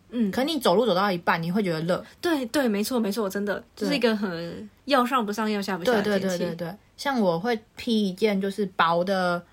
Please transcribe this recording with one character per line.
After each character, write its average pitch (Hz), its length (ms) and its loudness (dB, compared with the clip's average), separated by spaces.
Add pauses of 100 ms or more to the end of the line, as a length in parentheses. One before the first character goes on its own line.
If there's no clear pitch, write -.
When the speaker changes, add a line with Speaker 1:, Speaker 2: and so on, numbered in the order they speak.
Speaker 1:
嗯。 220 220 0
Speaker 2:
可 240 120 0
你 311 160 -2
走 185 160 4
路 233 100 4
走 196 100 4
到 196 160 2
一 180 60 0
半， 175 240 0
你 165 100 -2
会 220 100 2
觉 180 100 0
得 160 100 -2
热。 175 220 -2 (160)
Speaker 1:
对， 302 280 0
对， 269 200 0
没 208 160 0
错， 247 160 -2
没 214 120 0
错， 208 180 -2
真 202 160 -4
的， 202 160 -4 (140)
Speaker 2:
对。 - 100 -6
Speaker 1:
就 - 20 0
是 294 80 0
一 262 40 0
个 226 160 4
很 180 540 -6 (160)
要 262 200 4
上 247 200 0
不 202 60 -4
上， 214 180 -2
要 202 120 0
下 196 160 -4
不 170 80 -8
下 247 80 4
的 208 80 4
天 202 120 0
气。 196 60 2
Speaker 2:
对， 185 180 -2
对， - 0 -
对， 175 180 -4
对， 170 120 -8
对。 190 80 -10 (220)
像 269 220 -2
我 175 200 2
会 233 180 -2 (180)
披 214 340 0
一 180 40 -4
件 202 260 0
就 196 100 -2
是 196 160 -4 (100)
薄 170 280 4
的 180 380 0 (120)